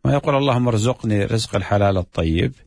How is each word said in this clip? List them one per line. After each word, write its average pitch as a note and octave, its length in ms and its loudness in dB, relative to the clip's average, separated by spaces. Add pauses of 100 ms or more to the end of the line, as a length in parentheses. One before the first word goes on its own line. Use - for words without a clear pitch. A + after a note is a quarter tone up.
ما C3 80 2
يقول: C#3+ 220 0
"اللهم B2+ 320 2
ارزقني A2 580 0
رزق A2 300 -4
الحلال G2+ 420 2
الطيب" F2 560 -2 (140)